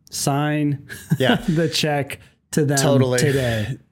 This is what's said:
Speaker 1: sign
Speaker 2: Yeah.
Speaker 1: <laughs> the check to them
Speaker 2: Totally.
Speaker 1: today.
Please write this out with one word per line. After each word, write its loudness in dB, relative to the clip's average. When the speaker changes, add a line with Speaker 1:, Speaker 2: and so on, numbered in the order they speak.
Speaker 1:
sign -2
Speaker 2:
Yeah. 4
Speaker 1:
<laughs> -4
the 0
check -4
to 2
them 0
Speaker 2:
Totally. 4
Speaker 1:
today. 0